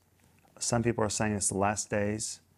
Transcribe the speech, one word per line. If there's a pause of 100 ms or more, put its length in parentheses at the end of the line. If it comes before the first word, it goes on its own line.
(580)
Some
people
are
saying
it's
the
last
days, (180)